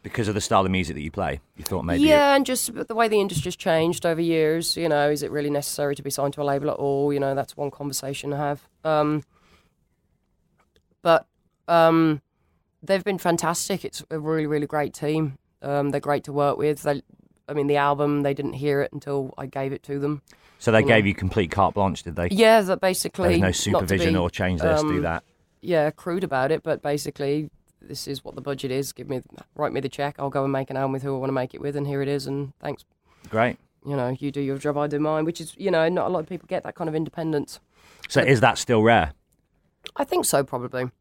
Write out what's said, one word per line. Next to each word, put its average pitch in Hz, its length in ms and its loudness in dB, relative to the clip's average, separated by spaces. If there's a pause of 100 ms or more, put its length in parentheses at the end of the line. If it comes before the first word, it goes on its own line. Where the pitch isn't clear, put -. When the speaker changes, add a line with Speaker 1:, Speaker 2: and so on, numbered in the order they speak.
Speaker 1:
Because 104 260 -4
of 104 60 -2
the 101 60 0
style 98 240 4
of 92 60 0
music 90 240 0
that 73 80 -6
you 78 80 -6
play, 73 300 -4 (160)
you - 80 -16
thought 92 200 -4
maybe 85 200 2
Speaker 2:
Yeah, 294 280 6
Speaker 1:
it 277 40 6
Speaker 2:
and 269 100 2
just 247 280 -4
the 226 200 -8
way 226 140 2
the 208 120 4
industry's 180 360 -2
changed 165 500 0
over 165 140 0
years, 165 560 2
you 165 120 -2
know, 147 220 2
is 143 120 0
it - 80 -6
really 147 200 -2
necessary 143 460 -2
to 143 60 -14
be 139 80 -6
signed 139 240 -2
to 147 80 -6
a - 20 -2
label 143 260 0
at - 60 -4
all? 139 360 0
You 143 80 0
know, 139 140 0
that's - 220 -4
one 143 140 -6
conversation 139 600 -8
to 139 60 -4
have. 143 320 -4 (160)
Um, 151 400 0 (1800)
but, 165 240 4 (400)
um, 165 560 6 (600)
they've 190 220 0
been 190 140 -2
fantastic. 170 680 0
It's - 260 -10
a 160 80 -6
really, 156 280 -2
really 147 200 0
great 147 280 -2
team. 151 440 -2 (240)
Um, 143 280 0
they're 147 100 -2
great 143 240 -2
to 147 80 -12
work 143 260 2
with. 151 240 0
They, 143 200 -2 (460)
I 147 40 -8
mean, 147 140 0
the 143 100 2
album, 143 460 2
they 143 120 0
didn't 143 200 -6
hear 139 280 0
it - 100 -4
until 139 460 -6
I 139 80 -10
gave 135 260 -6
it - 120 -10
to 143 140 -6
them. 143 240 -4 (360)
Speaker 1:
So - 120 0
they 110 100 8
Speaker 2:
You 104 60 2
Speaker 1:
gave 110 180 6
Speaker 2:
know? 101 40 2
Speaker 1:
you 98 60 0
complete 92 360 0
carte 95 240 2
blanche, 98 280 0
did 82 140 -10
they? 87 140 -2
Speaker 2:
Yeah, 220 320 6
that 185 180 -2
basically 185 440 -2
Speaker 1:
There 180 80 4
was 170 80 4
no 95 60 4
Speaker 2:
not 90 80 2
to - 60 -4 (260)
Speaker 1:
supervision 90 280 2
Speaker 2:
be, 90 40 2
Speaker 1:
or 87 120 0
change 92 300 -2
this, - 220 2
do 156 60 0
Speaker 2:
um, 147 140 -2
Speaker 1:
that. 82 220 -4 (360)
Speaker 2:
yeah, 156 300 0
crude 180 340 -6
about 135 260 0
it, 156 120 0
but - 200 -4
basically, 147 680 -4 (300)
this - 280 -12
is 135 160 -8
what - 100 -14
the 135 60 -12
budget 135 320 -8
is. 131 200 -4
Give 131 160 -16
me, 127 140 -6 (320)
write 147 180 -4
me 139 80 -2
the 135 80 -6
check. 143 300 -6
I'll 139 120 -4
go 135 120 -2
and 139 100 0
make 135 180 -2
an 135 60 -4
album 135 160 0
with 135 100 -4
who 139 120 -4
I 131 40 -4
wanna 135 140 -4
make 127 220 -4
it - 60 -14
with, 143 160 -6
and 143 100 -2
here 139 160 -2
it 139 60 -2
is, 139 180 -4
and 139 340 -6
thanks. - 240 -8 (460)
Speaker 1:
Great. 113 260 2 (300)
Speaker 2:
You 143 100 -4
know, 127 220 -2
you 143 140 -6
do 143 80 -6
your 139 180 -4
job, 147 180 -2
I 147 120 -2
do 147 100 -2
mine, 156 260 0
which 165 160 -4
is, 160 160 -14
you 196 140 -2
know, 160 180 4
not 170 200 0
a - 20 -2
lot 180 100 -2
of 160 80 -8
people - 200 -12
get - 160 -6
that - 100 -12
kind 160 140 -6
of 156 60 -4
independence. 160 640 -4 (480)
Speaker 1:
So 139 120 4
Speaker 2:
But - 80 4
Speaker 1:
is 127 120 6
that 117 180 4
still 110 240 2
rare? 107 300 6 (840)
Speaker 2:
I 285 80 -2
think 330 200 -2
so, 143 180 2
probably. 127 480 -4 (100)